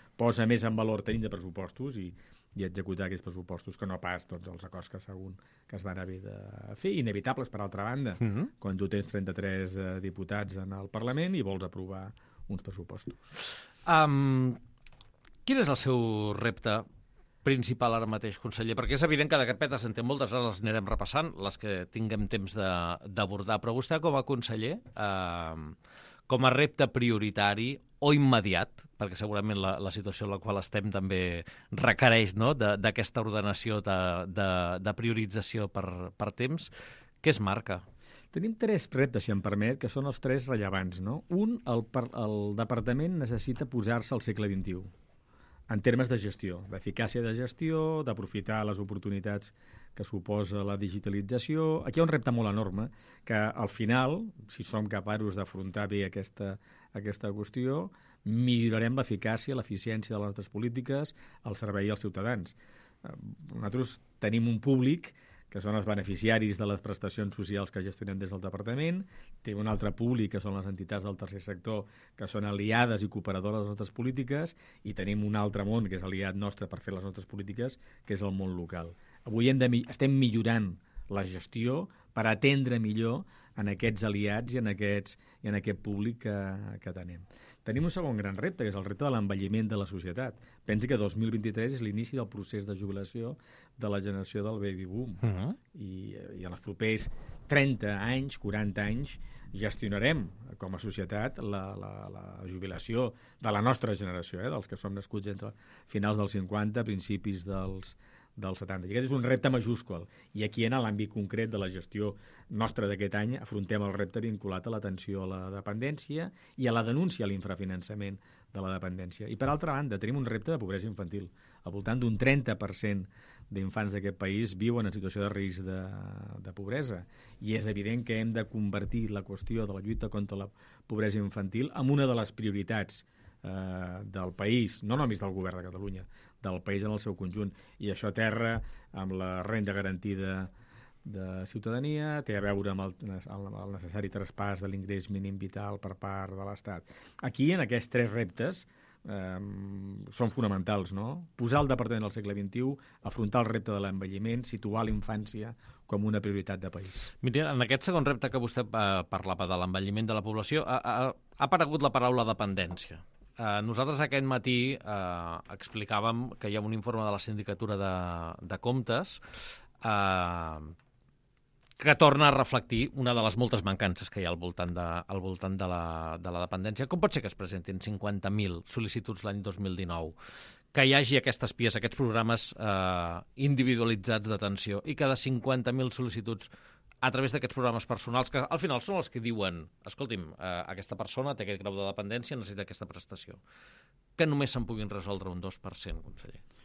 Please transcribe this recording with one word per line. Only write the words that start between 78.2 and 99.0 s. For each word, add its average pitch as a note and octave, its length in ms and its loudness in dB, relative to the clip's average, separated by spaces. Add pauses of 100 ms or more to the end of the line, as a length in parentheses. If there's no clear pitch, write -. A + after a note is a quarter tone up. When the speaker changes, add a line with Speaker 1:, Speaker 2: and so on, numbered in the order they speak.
Speaker 1:
el F#2+ 80 -2
món F#2+ 240 -2
local. E2+ 380 -8 (340)
Avui A2+ 160 4
hem C3 160 6
de B2 80 6
mi-, A#2+ 180 4
estem C3+ 300 4
millorant A2+ 540 4 (420)
la G2 80 0
gestió A#2 640 -4 (300)
per A2 120 2
atendre B2+ 560 4
millor A2+ 400 0 (320)
en G2+ 160 0
aquests G#2+ 320 0
aliats G#2+ 520 0
i B2+ 40 0
en A2+ 140 2
aquests, G2+ 420 0 (300)
i G#2 80 -2
en - 20 2
aquest G2+ 240 0
públic G#2+ 460 -4
que, G#2 140 -2 (440)
que F#2 100 -8
tenim. F2 300 -12 (420)
Tenim C3+ 220 2
un E3+ 60 0
segon D3 260 0
gran G2 180 -2
repte, C3+ 280 -2
que G#2 80 0
és G2 40 -4
el G2 80 -4
repte G#2 220 -2
de C3+ 80 2
l'envelliment G2+ 560 2
de A2 100 -2
la G2 80 0
societat. F#2 480 -6 (300)
Pensi G#2+ 240 2
que C3 100 6
dos G2+ 160 2
mil A2 160 2
vint-i-tres A2+ 460 0
és A#2 60 -4
l'inici A2 340 -2
del A2+ 100 -2
procés G2+ 380 -6
de G2+ 100 -4
jubilació G2 600 -6 (440)
de A2 80 0
la G2+ 160 2
generació G2 400 -2
del A2 160 -2
baby F#2+ 240 -2
boom. F#2+ 380 -6
Speaker 2:
Mhm. A2+ 320 2 (260)
Speaker 1:
I, G2 120 -8 (480)
i F#2 40 -8
en F2+ 80 -8
els F#2 120 -10
propers A2 440 0 (400)
trenta C3+ 540 4
anys, C3+ 400 -2
quaranta G#2 420 0
anys, A#2+ 320 -2 (380)